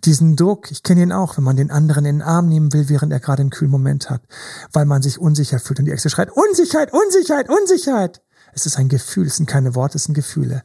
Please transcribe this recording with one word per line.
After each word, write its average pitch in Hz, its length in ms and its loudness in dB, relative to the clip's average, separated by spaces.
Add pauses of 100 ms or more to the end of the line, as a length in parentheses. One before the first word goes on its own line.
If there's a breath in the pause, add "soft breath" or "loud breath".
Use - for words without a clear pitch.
Diesen 160 320 4
Druck, 185 360 0
ich 143 120 -14
kenne 175 200 4
ihn 175 80 2
auch, 180 260 -4
wenn 143 60 0
man 131 120 2
den 139 160 0
anderen 151 340 2
in 147 140 0
den - 20 -4
Arm 170 260 0
nehmen 156 260 2
will, 147 160 2
während 147 240 0
er 139 60 0
gerade 139 220 -2
einen 139 80 0
kühlen 139 220 -2
Moment 139 380 0
hat, 123 120 -4 (520 loud breath)
weil 151 120 2
man 143 160 2
sich 135 180 -2
unsicher 151 400 0
fühlt - 200 -6
und 135 60 0
die 147 60 0
Echse 139 180 -2
schreit, - 220 -2
Unsicherheit, 330 600 0
Unsicherheit, 359 560 0
Unsicherheit! 285 720 0 (320 soft breath)
Es - 120 -6
ist 143 120 -4
ein 135 100 2
Gefühl, 143 400 -2
es 139 80 -4
sind 160 120 -2
keine 131 280 0
Worte, 131 220 -2
es - 80 -6
sind 156 80 -4
Gefühle. 135 520 -4